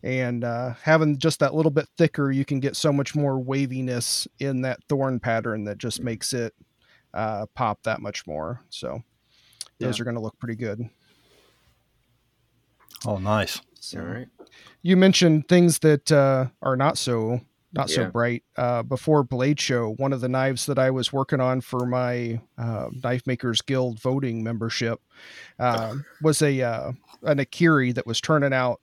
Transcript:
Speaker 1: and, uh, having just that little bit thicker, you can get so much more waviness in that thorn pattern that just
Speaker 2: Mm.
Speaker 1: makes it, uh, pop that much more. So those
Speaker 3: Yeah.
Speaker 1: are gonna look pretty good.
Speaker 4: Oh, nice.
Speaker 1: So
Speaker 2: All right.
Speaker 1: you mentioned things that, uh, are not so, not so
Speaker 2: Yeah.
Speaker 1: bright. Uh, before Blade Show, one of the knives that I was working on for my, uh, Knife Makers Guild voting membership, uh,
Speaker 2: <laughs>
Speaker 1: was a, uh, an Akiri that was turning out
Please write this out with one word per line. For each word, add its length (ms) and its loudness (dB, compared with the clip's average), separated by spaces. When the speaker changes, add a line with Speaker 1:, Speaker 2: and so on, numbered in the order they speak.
Speaker 1:
and, 420 -2
uh, 380 -6
having 360 4
just 220 0
that 140 2
little 160 4
bit 180 0
thicker, 340 2
you 120 0
can 160 -2
get 160 -2
so 160 2
much 220 -2
more 240 0
waviness 880 -2
in 240 -2
that 260 -4
thorn 320 0
pattern 440 -2
that 140 -8
just 220 -6
Speaker 2:
Mm. 40 -8
Speaker 1:
makes 280 -6
it, 220 -4
uh, 420 -4
pop 280 -2
that 180 -2
much 260 -10
more. 440 -8
So 320 -10
those 180 -2
Speaker 3:
Yeah. 40 -4
Speaker 1:
are 20 -4
gonna 160 -6
look 180 -10
pretty 180 -6
good. 320 -6
Speaker 4:
Oh, 120 -2
nice. 420 -2
Speaker 1:
So 200 -12
Speaker 2:
All 60 -10
right. 220 -10
Speaker 1:
you 140 6
mentioned 520 6
things 320 6
that, 300 4
uh, 360 4
are 140 0
not 220 2
so, 420 -2
not 180 -4
so 120 0
Speaker 2:
Yeah. 80 -2
Speaker 1:
bright. 340 -2
Uh, 280 0
before 400 2
Blade 360 0
Show, 340 -2
one 180 -2
of 80 -4
the 80 -4
knives 380 -2
that 120 0
I 120 4
was 220 -2
working 280 0
on 200 0
for 260 -4
my, 540 -4
uh, 320 -6
Knife 240 -4
Makers 360 -2
Guild 380 -2
voting 440 -2
membership, 560 -4
uh, 380 -2
Speaker 2:
<laughs> 140 -16
Speaker 1:
was 180 4
a, 220 2
uh, 300 -4
an 160 2
Akiri 560 4
that 120 -4
was 140 -2
turning 320 2
out 300 0